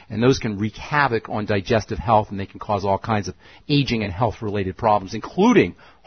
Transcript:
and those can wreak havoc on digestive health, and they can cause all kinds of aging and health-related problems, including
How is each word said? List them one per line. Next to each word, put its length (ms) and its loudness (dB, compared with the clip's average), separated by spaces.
and 120 -4
those 180 4
can 180 -4
wreak 180 -2
havoc 540 0
on 160 -4
digestive 540 0
health, 320 2
and 80 -6
they 60 -6
can 140 -14
cause 240 -4
all 140 2
kinds 320 -4
of 60 -10
aging 340 0
and 80 -6
health-related 640 -4
problems, 380 0
including 600 2